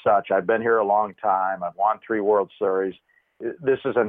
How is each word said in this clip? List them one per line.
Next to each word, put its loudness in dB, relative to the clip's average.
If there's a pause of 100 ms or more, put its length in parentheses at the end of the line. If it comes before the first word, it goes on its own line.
such, 2
I've 0
been 0
here 2
a 2
long 0
time. -2
I've -8
won 0
three -2
World 2
Series. 0 (460)
This -2
is -4
a 2